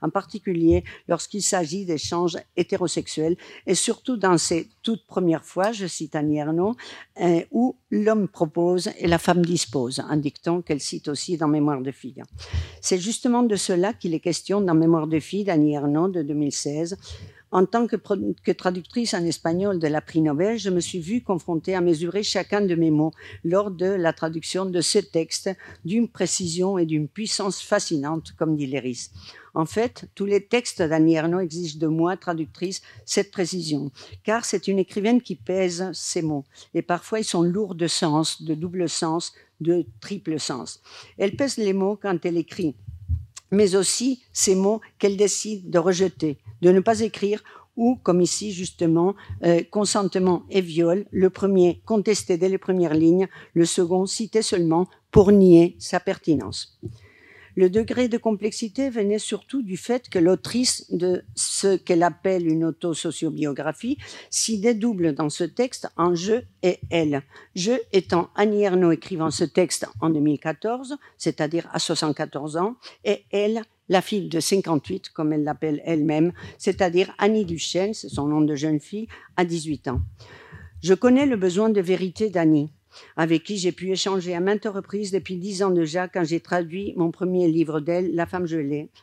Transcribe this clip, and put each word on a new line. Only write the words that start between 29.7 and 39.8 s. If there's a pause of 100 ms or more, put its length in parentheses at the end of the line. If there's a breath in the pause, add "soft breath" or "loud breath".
tous
les
textes
d'Annie
Ernaux
exigent
de
moi,
traductrice, (240 loud breath)
cette
précision, (340 loud breath)
car
c'est
une
écrivaine
qui
pèse
ses
mots, (280 loud breath)
et
parfois
ils
sont
lourds
de
sens,
de
double
sens, (260 soft breath)
de (160)